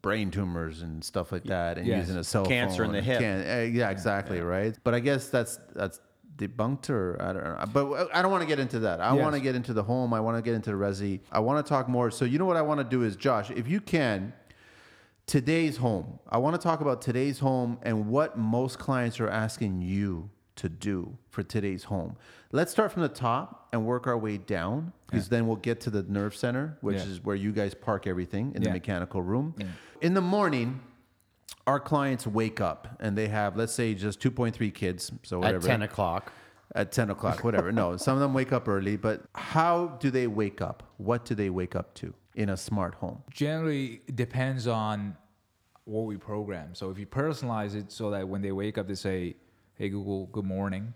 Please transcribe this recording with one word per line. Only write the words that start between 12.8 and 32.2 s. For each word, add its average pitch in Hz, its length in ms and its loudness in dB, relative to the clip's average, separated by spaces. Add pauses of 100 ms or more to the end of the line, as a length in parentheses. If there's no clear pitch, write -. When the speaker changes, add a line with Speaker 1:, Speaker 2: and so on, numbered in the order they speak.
Speaker 1:
do 123 180 2
is, 104 120 2
Josh, 107 360 2
if 117 180 -2
you 190 140 2
can, 113 500 2 (960)
today's 151 500 4
home. 113 420 0 (100)
I 113 100 2
wanna 156 200 4
talk 165 220 2
about 131 220 2
today's 131 360 0
home 127 440 2
and 107 260 0
what 143 300 2
most 120 400 2
clients 123 420 0
are 110 80 2
asking 104 540 -2
you 95 480 -2 (260)
to - 120 -4
do 92 480 -4 (120)
for - 140 -6
today's 98 420 -2
home. 90 320 -4 (360)
Let's 160 200 2
start 214 200 4
from 175 100 0
the 147 60 2
top 127 640 -2
and 110 140 0
work 123 200 0
our 120 120 2
way 107 200 -2
down, 104 540 -2 (140)
'cause 101 200 0
Speaker 2:
Yeah. - 120 -8
Speaker 1:
then 113 80 4
we'll 113 100 2
get 113 260 -2
to 117 80 -2
the 104 120 0
nerve 101 320 -2
center, 135 460 -2
which 101 180 0
Speaker 2:
Yeah. 92 60 -4
Speaker 1:
is 92 200 -8
where 101 120 0
you 101 160 0
guys 101 220 -2
park 104 320 -2
everything 98 480 -2
in 120 80 -2
the 110 60 2
Speaker 2:
Yeah. 101 60 0
Speaker 1:
mechanical 90 480 -2
room. 127 340 -2
Speaker 2:
Yeah. 101 100 -8 (340)
Speaker 1:
In 170 140 4
the 196 60 6
morning, 151 600 2 (840)
our 139 120 4
clients 139 480 0